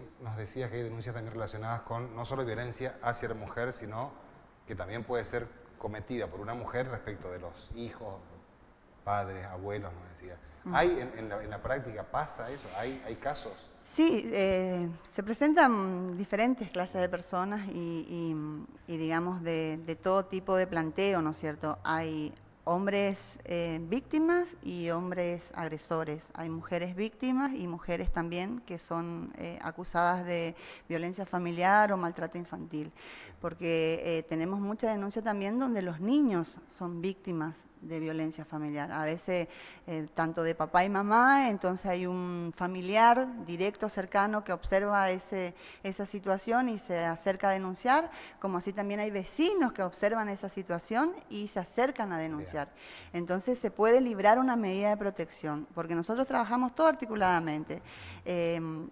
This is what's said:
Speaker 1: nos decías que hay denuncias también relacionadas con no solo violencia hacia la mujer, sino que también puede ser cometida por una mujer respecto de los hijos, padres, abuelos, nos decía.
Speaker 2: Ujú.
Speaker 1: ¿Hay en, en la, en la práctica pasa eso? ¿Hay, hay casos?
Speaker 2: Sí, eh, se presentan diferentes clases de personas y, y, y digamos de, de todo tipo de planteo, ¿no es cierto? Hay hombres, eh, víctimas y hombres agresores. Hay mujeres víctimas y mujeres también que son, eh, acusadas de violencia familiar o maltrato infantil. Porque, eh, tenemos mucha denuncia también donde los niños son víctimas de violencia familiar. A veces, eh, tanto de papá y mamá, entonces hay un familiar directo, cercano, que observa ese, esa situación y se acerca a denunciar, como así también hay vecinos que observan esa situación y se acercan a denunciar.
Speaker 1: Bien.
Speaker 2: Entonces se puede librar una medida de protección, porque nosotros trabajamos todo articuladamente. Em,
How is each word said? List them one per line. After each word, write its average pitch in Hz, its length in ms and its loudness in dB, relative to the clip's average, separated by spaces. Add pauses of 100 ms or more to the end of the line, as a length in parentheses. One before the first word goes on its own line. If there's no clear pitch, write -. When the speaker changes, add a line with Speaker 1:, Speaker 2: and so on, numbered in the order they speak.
(220)
Speaker 1:
nos 110 160 -8
decías 117 320 -6
que 113 80 -6
hay 120 60 -4
denuncias 113 320 -6
también 113 180 -8
relacionadas 110 500 -6
con 117 320 -6
no 117 100 -8
solo 135 200 -4
violencia 120 560 -6
hacia 120 280 -2
la 113 60 -4
mujer, 113 380 -4
sino 113 380 -8 (560)
que 113 80 -10
también 104 300 -8
puede 120 200 -2
ser 120 220 -6 (320)
cometida 107 480 -6
por 92 140 -10
una 110 120 -6
mujer 120 360 -4
respecto 104 420 -8
de 90 80 -10
los 87 360 -14
hijos, 110 400 -10 (880)
padres, 95 440 -2
abuelos, 98 460 -6
nos - 240 -16
decía. 180 200 -14 (280)
Speaker 2:
Ujú. 185 100 -4
Speaker 1:
¿Hay 170 140 6 (100)
en, 123 180 -6
en 110 120 -6
la, 104 140 -4
en 107 60 -8
la 101 120 -8
práctica 117 420 -4
pasa 127 460 -4
eso? 135 180 -12 (100)
¿Hay, 131 280 -4
hay 110 100 -8
casos? 135 380 -6 (280)
Speaker 2:
Sí, 302 500 2
eh, 185 560 2 (240)
se 208 120 -4
presentan 208 960 4
diferentes 214 520 2
clases 180 320 -2
de 180 80 2
personas 190 580 -2
y, 190 60 -8 (1120)
y, 170 60 -6
y - 40 -4
digamos 165 460 -2
de, 160 420 -2
de 165 120 -4
todo 190 260 4
tipo 190 320 -2
de 185 120 4
planteo, 170 540 2
¿no 156 100 0
es 151 60 -10
cierto? 151 460 -4
Hay 156 500 -2 (300)
hombres, 196 800 0
eh, 170 400 -2
víctimas 320 760 2
y 175 300 -4
hombres 175 640 -2
agresores. 160 800 -4
Hay 165 160 -6
mujeres 175 460 -4
víctimas 254 560 0
y 180 160 -4
mujeres 170 420 -2
también 175 520 -2
que 170 180 -10
son, 170 580 -6
eh, 170 240 -8
acusadas 175 640 2
de 170 300 -2 (320)
violencia 175 380 -4
familiar 180 640 4
o 190 60 4
maltrato 170 400 -4
infantil. 160 560 -8 (480)
Porque, 165 640 0
eh, 165 180 0
tenemos 170 380 0
mucha 220 280 0
denuncia 202 320 -2
también 208 380 0
donde 240 220 2
los 170 180 -2
niños 214 580 4 (200)
son 175 240 -6
víctimas 165 640 -4 (160)
de 160 180 -6
violencia 160 460 -2
familiar. 147 480 -4
A 156 100 -2
veces, 170 460 -2 (380)
eh, 160 260 -4
tanto 165 300 0
de 165 120 2
papá 175 300 4
y 196 40 2
mamá, 233 600 8
entonces 185 420 0
hay 180 140 0
un 180 500 -2
familiar 214 720 6 (180)
directo, 190 440 0
cercano, 208 560 2
que 185 80 -2
observa 196 560 4
ese, 185 440 -2 (300)
esa 196 220 -4
situación 214 640 0
y 214 100 -4
se 175 240 -2
acerca 190 460 0
a - 20 6
denunciar, 240 580 2 (300)
como 190 200 -2
así 196 120 -4
también 202 300 -4
hay 214 100 -2
vecinos 294 600 2
que 196 100 -2
observan 208 460 2
esa 196 180 -4
situación 196 640 0 (180)
y 208 200 -6
se 208 100 -4
acercan 226 540 0
a 160 60 -2
denunciar. 156 500 -4
Speaker 1:
Bien. - 540 -8
Speaker 2:
Entonces 190 360 0
se 214 100 0
puede 226 300 8
librar 220 400 6
una 262 160 4
medida 202 320 2
de 208 80 4
protección, 160 800 -4
porque 165 200 -4
nosotros 226 300 0
trabajamos 247 480 2
todo 320 140 4
articuladamente. 180 920 2 (420)
Em, 165 680 -2